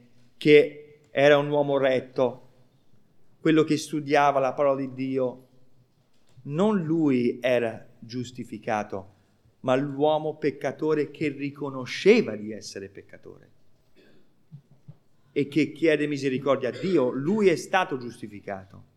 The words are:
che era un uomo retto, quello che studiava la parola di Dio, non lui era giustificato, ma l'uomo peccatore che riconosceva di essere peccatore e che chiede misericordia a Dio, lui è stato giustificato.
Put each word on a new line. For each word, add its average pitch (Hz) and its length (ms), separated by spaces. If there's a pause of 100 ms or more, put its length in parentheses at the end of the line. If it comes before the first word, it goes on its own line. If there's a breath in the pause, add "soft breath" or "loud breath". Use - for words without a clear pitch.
(380)
che - 640 (100)
era 143 260
un 147 120
uomo 143 280
retto, 131 680 (920)
quello 160 240
che 156 140
studiava 143 600
la 127 140
parola 139 260
di 131 160
Dio, 131 520 (960)
non 185 380
lui 143 580
era 120 460 (140)
giustificato, 110 1120 (460)
ma 127 160
l'uomo 147 600
peccatore 147 760
che 160 160
riconosceva 139 1080
di 107 160
essere 98 380
peccatore 92 600 (1800 soft breath)
e 143 160
che 147 240
chiede 151 360
misericordia 135 640
a 113 80
Dio, 151 340
lui 185 360
è 165 80
stato 180 420
giustificato. 101 840 (140)